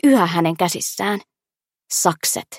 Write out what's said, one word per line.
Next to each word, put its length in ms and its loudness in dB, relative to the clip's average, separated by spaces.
yhä 220 6
hänen 320 0
käsissään. 600 -4
Sakset. 540 -2